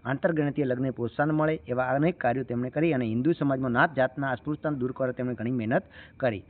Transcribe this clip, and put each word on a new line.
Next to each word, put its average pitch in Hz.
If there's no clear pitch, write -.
આંતરગણતીય 147
લગ્નને 127
પ્રોત્સાહન 123
મળે 156
એવા 123
અનેક 143
કાર્યો 127
તેમણે 120
કરી 156
અને 127
હિન્દુ 120
સમાજમાં 135
નાત 143
જાતના 135
અસ્પૃશ્યતાને 147
દૂર 127
કરવા 127
તેમણે 123
ઘણી 113
મહેનત 123
કરી. 110